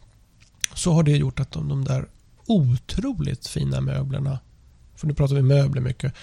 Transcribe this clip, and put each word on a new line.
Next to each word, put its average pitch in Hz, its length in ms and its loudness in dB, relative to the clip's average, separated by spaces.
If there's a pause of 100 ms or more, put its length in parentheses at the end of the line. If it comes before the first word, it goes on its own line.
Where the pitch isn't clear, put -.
(760)
så 175 180 0
har 165 100 4
det 147 80 2
gjort 143 280 0
att 135 120 -6
de, 156 180 -6
de 139 160 -4
där 131 200 -4 (580)
otroligt 139 840 -2
fina 135 340 -2
möblerna, 135 580 -4 (560)
för - 120 -6
nu 143 60 0
pratar 139 220 2
vi 139 60 4
möbler 139 400 4
mycket, 127 420 -4